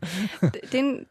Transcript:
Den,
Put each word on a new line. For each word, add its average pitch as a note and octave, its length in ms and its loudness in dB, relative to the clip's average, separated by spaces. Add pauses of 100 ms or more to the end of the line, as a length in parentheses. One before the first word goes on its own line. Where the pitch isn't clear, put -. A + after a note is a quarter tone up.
(720)
Den, C4 400 2